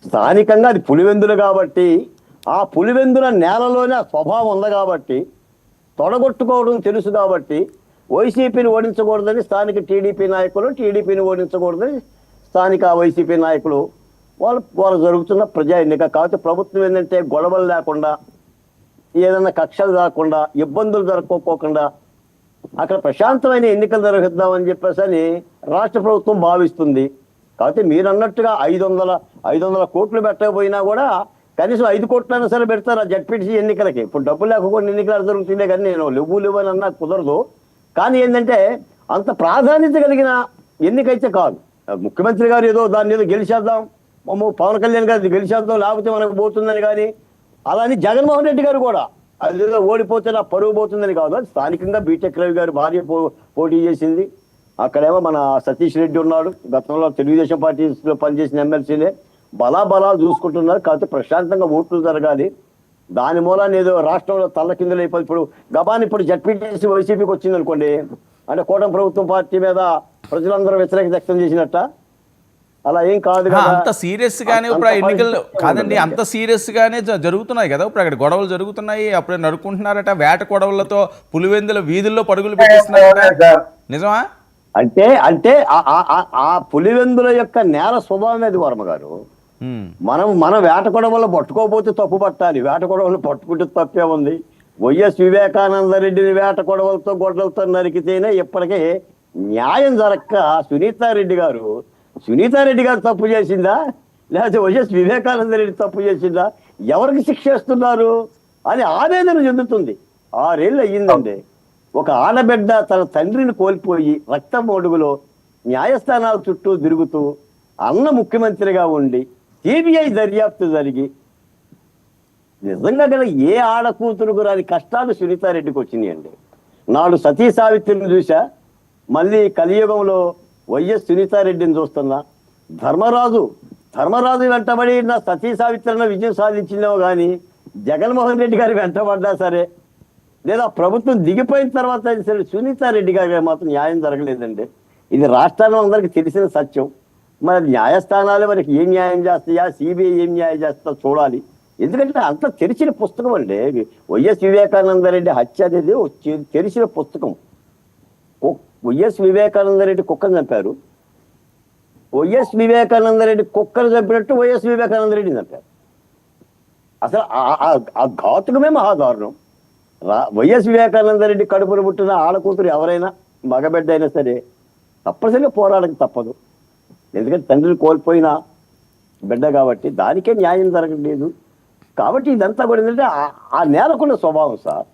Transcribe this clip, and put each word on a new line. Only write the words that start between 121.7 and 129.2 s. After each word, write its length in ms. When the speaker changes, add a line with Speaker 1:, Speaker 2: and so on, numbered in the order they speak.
Speaker 1:
నిజంగా 420
గల 180
ఏ 340
ఆడ 320
కూతురుకు 520
రాని 220
కష్టాలు 500
సునీతారెడ్డికి 680
వచ్చినాయండి. 500
నాడు 280
సతీ 340
సావిత్రిని 640
చూసా, 360
మళ్ళీ 400